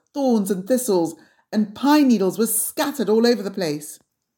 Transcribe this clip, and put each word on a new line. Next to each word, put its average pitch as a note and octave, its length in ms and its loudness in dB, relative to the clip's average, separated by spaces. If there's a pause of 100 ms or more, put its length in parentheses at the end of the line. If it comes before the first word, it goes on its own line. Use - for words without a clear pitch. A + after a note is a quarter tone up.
(140)
thorns B3 360 2
and F#3+ 160 -4
thistles, F#3+ 480 0 (380)
and G#3 240 -2
pine C#4+ 320 4
needles F#3+ 320 2
were A3 80 0
scattered C4 600 -4
all A3+ 180 2
over A#3 160 0
the G3 80 -8
place. D#3 480 -6 (380)